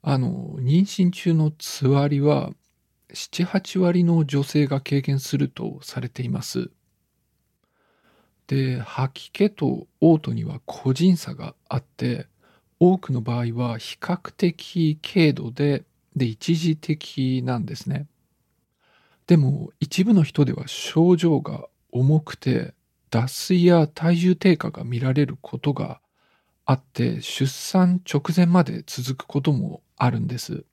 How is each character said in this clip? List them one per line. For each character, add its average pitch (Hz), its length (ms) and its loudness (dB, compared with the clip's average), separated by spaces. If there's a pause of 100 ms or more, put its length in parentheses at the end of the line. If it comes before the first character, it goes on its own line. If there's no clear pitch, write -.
(120)
あ 135 60 2
の、 127 400 -4
妊 143 240 2
娠 185 280 2
中 175 220 -2
の 156 180 2
つ - 380 -4
わ 139 180 4
り 143 140 0
は、 143 300 2 (640)
七 - 300 -6
八 190 340 -4
割 175 260 2
の 165 220 2
女 139 160 0
性 147 240 0
が 139 160 -2
経 139 180 0
験 139 200 -2
す - 180 -4
る 139 100 0
と 120 320 -10
さ - 220 -10
れ 123 80 -8
て - 120 -10
い 120 60 -6
ま 120 140 -4
す。 - 280 -6 (1800)
で、 131 320 -2
吐 - 520 -6
き - 0 -
気 208 200 0
と - 360 -4 (160)
嘔 160 160 6
吐 127 160 -4
に 113 100 -4
は 135 220 -8
個 - 260 -4
人 170 240 4
差 - 180 -10
が 123 200 -14 (120)
あ 135 120 -4
っ - 40 -6
て、 - 440 -6 (520)
多 180 200 6
く 143 160 -6
の 120 80 -2
場 120 180 -4
合 117 180 -4
は 117 200 -4
比 - 200 -14
較 - 340 -6
的 160 680 -2
軽 156 320 2
度 131 180 -6
で、 143 340 -2 (300)
で、 127 120 0
一 117 300 -2
時 156 200 0
的 131 680 -4
な 123 140 -4
ん 113 80 -4
で - 120 -10
す - 120 -12
ね。 143 180 -6 (1200)
で 175 120 6
も、 143 420 0
一 180 240 0
部 233 80 4
の 180 120 6
人 - 200 2
で - 80 -2
は - 140 -8
症 170 500 2
状 160 240 2
が - 260 -10 (240)
重 139 300 4
く - 140 -14
て、 - 400 -2 (340)
脱 117 200 0
水 175 360 0
や 170 240 6
体 170 300 0
重 180 180 4
低 180 220 4
下 160 120 -6
が - 140 -12
見 120 160 -4
ら 131 140 0
れ 147 100 4
る 135 160 -8
こ - 160 -12
と - 160 -2
が - 300 -8 (640)
あ 131 80 4
っ 131 80 -4
て、 120 400 -4
出 - 280 -4
産 180 560 0
直 143 180 -2 (120)
前 180 80 6
ま 175 180 4
で - 240 -4
続 131 380 -8
く - 20 -20
こ - 140 -2
と 143 140 2
も - 280 -4 (140)
あ - 140 2
る 117 80 -2
ん 110 80 -2
で 123 120 -6
す。 - 340 -10